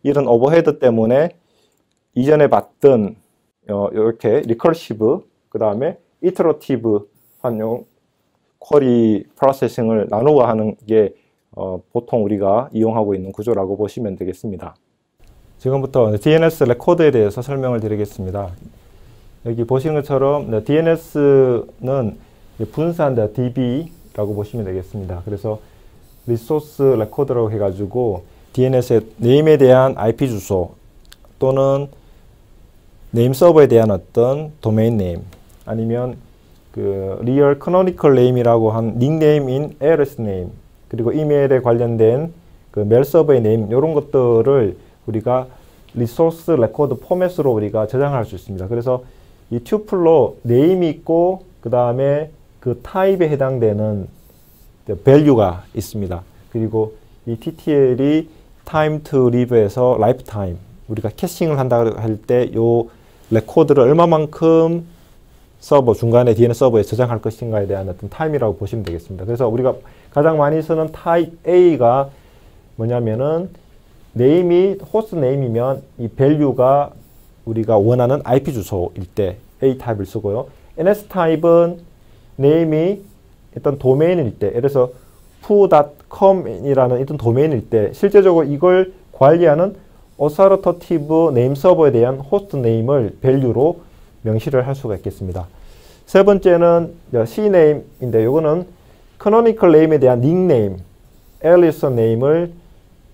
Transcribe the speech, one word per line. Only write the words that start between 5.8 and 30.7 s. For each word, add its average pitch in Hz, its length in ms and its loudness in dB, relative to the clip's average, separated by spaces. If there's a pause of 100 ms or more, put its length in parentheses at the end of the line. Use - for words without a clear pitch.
이터러티브 135 880 -2 (320)
한 117 180 -4
요 113 260 -6 (720)
쿼리 120 640 2 (120)
프로세싱을 113 720 -2
나누어 127 360 2
하는 107 300 -2 (100)
게, 107 280 2 (380)
어, 95 300 -10 (120)
보통 120 320 -4
우리가 104 480 -2
이용하고 110 420 -2
있는 95 160 -10
구조라고 101 460 -4
보시면 104 400 -8
되겠습니다. 90 580 -12 (840)
지금부터 131 580 -2
디엔에스 160 480 0
레코드에 151 460 2
대해서 110 300 0
설명을 127 380 -6
드리겠습니다. 101 720 -8 (920)
여기 117 180 -4
보시는 131 320 -4
것처럼, 139 560 -2
네, 110 120 -4
디엔에스는 139 1500 0 (540)
분산, 156 440 -2
네, 110 160 -2
디비라고 123 1040 -6
보시면 104 300 -8
되겠습니다. 92 580 -10
그래서 107 360 -8 (680)
리소스 147 540 -6
레코드라고 120 720 0
해가지고 101 720 -6 (300)
디엔에스의 123 480 0 (160)
네임에 147 400 4
대한 131 400 6
아이피 117 320 -4
주소 92 420 -6 (680)